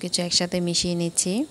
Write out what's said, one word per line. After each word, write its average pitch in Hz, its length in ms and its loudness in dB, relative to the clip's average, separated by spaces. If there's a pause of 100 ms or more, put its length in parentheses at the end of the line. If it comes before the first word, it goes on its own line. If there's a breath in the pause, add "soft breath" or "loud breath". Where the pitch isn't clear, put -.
কিছু 180 200 -2
একসাথে 175 360 0 (100)
মিশিয়ে 175 280 0
নিচ্ছি। 175 380 0 (180)